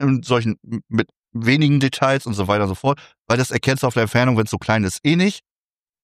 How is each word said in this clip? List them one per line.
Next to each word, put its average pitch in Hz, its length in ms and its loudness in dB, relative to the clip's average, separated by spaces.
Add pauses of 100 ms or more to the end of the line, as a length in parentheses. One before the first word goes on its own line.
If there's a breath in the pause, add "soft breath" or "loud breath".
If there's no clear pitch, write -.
in 135 220 2
solchen 113 340 0 (120)
m-, 117 200 -8
mit 110 200 -2 (240)
wenigen 139 480 2
Details 135 460 0
und 113 80 -4
so 98 140 -2
weiter 104 160 2
und 95 40 0
so 95 60 -2
fort, 139 260 -2 (260 loud breath)
weil 120 120 0
das 131 120 -2
erkennst 135 320 -2
du 135 40 2
auf 120 80 -2
der 120 100 2
Entfernung, 123 320 2
wenn's 110 140 0
so - 80 -4
klein 110 260 0
ist, - 200 -4
eh 156 120 2
nicht 190 240 0 (640)